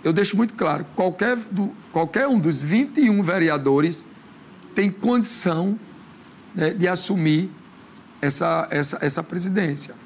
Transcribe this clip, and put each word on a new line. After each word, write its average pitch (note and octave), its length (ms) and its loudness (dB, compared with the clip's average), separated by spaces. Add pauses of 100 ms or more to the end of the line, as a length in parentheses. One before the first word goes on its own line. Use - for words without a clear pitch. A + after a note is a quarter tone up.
Eu D#3+ 80 0
deixo G3+ 240 0
muito A3+ 180 2
claro, D#3 320 -2 (100)
qualquer G3+ 400 0 (140)
do, G3 220 -2 (200)
qualquer E3 360 0
um C4 100 4
dos D3+ 240 2
vinte A#3+ 380 0
e B3+ 100 6
um G3+ 140 2
vereadores D#3 800 2 (720)
tem G3 160 2
condição, G3+ 880 0 (720)
né, D#3+ 180 0
de F3+ 160 0
assumir F3+ 640 0 (720)
essa, E3 480 0
essa, C#3+ 320 -4
essa D3+ 220 -2
presidência. F3 720 -4 (100)